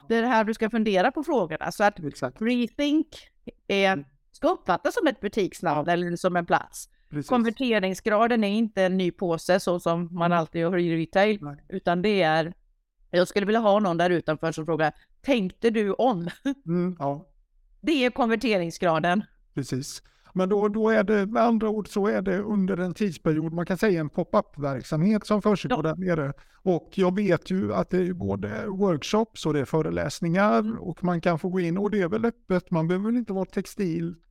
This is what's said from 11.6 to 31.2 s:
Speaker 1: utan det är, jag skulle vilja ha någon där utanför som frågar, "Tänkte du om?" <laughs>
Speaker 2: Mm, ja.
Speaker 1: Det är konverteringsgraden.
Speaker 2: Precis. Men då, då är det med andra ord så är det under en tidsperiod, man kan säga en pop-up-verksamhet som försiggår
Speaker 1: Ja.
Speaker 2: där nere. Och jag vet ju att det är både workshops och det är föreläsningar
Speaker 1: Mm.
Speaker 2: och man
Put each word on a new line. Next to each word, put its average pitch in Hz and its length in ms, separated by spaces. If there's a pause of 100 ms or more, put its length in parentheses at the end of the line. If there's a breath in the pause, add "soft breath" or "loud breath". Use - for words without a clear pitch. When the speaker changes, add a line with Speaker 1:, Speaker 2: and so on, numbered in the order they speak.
Speaker 1:
utan 180 340
det 202 200
är, 160 300 (580)
jag 180 180
skulle 202 180
vilja 220 140
ha 208 200
någon 180 160
där 175 140
utanför 165 420
som 156 140
frågar, 156 260 (300 soft breath)
"Tänkte 226 480
du 208 220
om?" 202 360 (160)
<laughs> 269 220
Speaker 2:
Mm, 175 320
ja. 143 280 (540)
Speaker 1:
Det 277 240
är 247 60
konverteringsgraden. 185 1120 (300)
Speaker 2:
Precis. 135 480 (340 soft breath)
Men 185 120
då, 208 200
då 214 220
är 220 140
det 202 220
med 226 160
andra 226 260
ord 214 200
så 196 180
är 214 160
det 185 160
under 202 380
en 175 180
tidsperiod, 160 580
man 165 140
kan 185 120
säga 185 220
en 151 100
pop-up-verksamhet 160 1160
som 208 160
försiggår 160 440
Speaker 1:
Ja. 156 80
Speaker 2:
där - 20 (100)
nere. 156 260 (300 soft breath)
Och 175 320
jag 185 220
vet 190 340
ju 202 240
att 190 160
det 180 80
är 180 140
både 202 540
workshops 196 800
och 156 80
det 147 60
är 131 40
föreläsningar 170 920
Speaker 1:
Mm. 220 200
Speaker 2:
och - 260
man 175 160